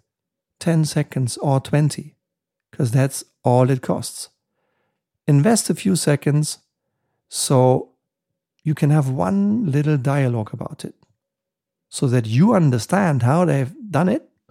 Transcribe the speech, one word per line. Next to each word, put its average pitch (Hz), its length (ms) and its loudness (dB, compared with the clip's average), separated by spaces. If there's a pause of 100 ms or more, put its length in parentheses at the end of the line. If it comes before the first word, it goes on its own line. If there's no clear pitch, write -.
(600)
ten 165 260 2
seconds 135 520 -4
or 135 220 0
twenty, 147 560 -2 (560)
'cause 127 200 -2
that's 135 320 0 (200)
all 127 260 4
it 131 120 -2
costs. - 480 -8 (960)
Invest 156 420 2
a 170 60 0
few 190 200 -2
seconds 151 640 0 (680)
so 127 640 2 (720)
you 156 100 -2
can 147 160 0
have 147 200 2
one 196 600 -2
little 147 260 0
dialogue 123 560 -2
about - 300 -14
it, - 120 -14 (920)
so - 180 -4
that 120 180 2
you 147 300 4
understand 151 680 2
how 151 220 2
they've 143 300 -2 (140)
done 175 200 0
it 254 200 -4 (220)